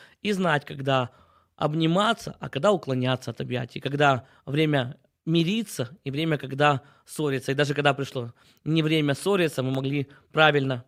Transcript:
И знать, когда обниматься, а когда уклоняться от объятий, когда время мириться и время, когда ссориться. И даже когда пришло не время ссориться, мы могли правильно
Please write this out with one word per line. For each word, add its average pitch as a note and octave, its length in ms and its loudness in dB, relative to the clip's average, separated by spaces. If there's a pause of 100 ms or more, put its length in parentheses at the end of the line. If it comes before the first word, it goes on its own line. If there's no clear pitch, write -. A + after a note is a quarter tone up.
(220)
И G3+ 100 -2
знать, F3 320 0
когда C3+ 460 -2 (460)
обниматься, E3 840 0
а F#3 80 -8
когда E3 240 2
уклоняться B2+ 600 -2
от - 100 -10
объятий, B2 380 -8
когда C#3 440 2 (220)
время C#3+ 500 0 (300)
мириться E3+ 640 -2 (140)
и C#3+ 60 -6
время, D3+ 280 -2
когда C3+ 420 2 (240)
ссориться. C#3 480 -4
И - 20 0
даже C#3 200 0
когда C#3+ 180 2
пришло C3 400 -6 (320)
не D#3+ 180 2
время D3+ 320 2
ссориться, F3+ 480 0
мы C3 80 -2
могли C3+ 360 -2 (260)
правильно C#3+ 560 2